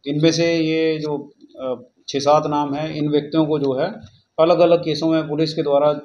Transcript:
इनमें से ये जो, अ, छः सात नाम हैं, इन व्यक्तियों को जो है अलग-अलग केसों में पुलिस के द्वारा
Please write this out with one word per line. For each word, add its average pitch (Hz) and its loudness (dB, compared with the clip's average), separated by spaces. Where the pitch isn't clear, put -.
इनमें 151 2
से 165 0
ये 160 0
जो, 147 -8
अ, 127 -8
छः 139 -4
सात 151 2
नाम 147 -2
हैं, 156 -6
इन 151 -2
व्यक्तियों 147 0
को 151 0
जो 135 -2
है 170 -4
अलग-अलग 170 4
केसों 160 -2
में 156 0
पुलिस 151 -2
के 165 -4
द्वारा 143 2